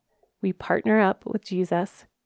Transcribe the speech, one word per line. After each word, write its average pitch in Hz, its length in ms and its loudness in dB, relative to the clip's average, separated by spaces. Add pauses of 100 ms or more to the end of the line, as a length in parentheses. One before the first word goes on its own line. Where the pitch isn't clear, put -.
(420)
we 190 120 0
partner 214 480 0
up 196 240 0
with - 180 -6
Jesus, 180 600 -2 (200)